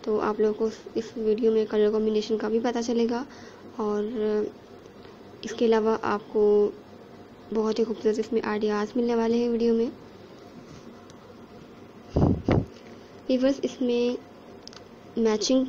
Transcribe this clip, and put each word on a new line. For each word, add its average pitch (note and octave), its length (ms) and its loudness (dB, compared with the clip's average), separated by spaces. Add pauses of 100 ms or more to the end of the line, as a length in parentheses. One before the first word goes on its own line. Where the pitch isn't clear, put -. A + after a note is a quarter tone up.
तो G#3+ 160 0
आप G#3 200 -2
लोगों G#3+ 140 2
को A3 460 -4
इस A3+ 180 -10
वीडियो A3 340 2
में A3 140 2
कलर G#3+ 260 2
कॉम्बिनेशन G#3+ 460 0
का G#3+ 120 -2
भी A3+ 100 2
पता A#3 220 -2
चलेगा A#3 440 0 (540)
और G#3+ 720 -2 (920)
इसके A#3 200 -2
अलावा A3 380 2
आपको G#3 720 2 (800)
बहुत A3 260 0
ही A3+ 40 4
खूबसूरत G#3+ 360 0
इसमें A3 220 -2
आइडियाज़ G#3+ 560 -2
मिलने A#3+ 180 2
वाले A3+ 220 2
हैं A#3+ 120 2
वीडियो A#3 240 2
में। A3+ 180 2 (3250)
व्यूअर्स, C4 360 2
इसमें A#3+ 540 0 (1000)
मैचिंग A3+ 520 2